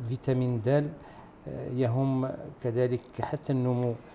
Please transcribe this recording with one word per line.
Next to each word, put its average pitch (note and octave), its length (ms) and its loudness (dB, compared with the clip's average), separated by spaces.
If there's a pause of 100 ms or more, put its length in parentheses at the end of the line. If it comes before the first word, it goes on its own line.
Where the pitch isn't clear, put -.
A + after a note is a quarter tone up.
الفيتامين B2 580 0
د، D3 280 4 (580)
آه، C#3 220 -8
يهم C3 640 2 (300)
كذلك B2 400 2 (200)
حتى - 320 -2
النمو B2 400 2 (220)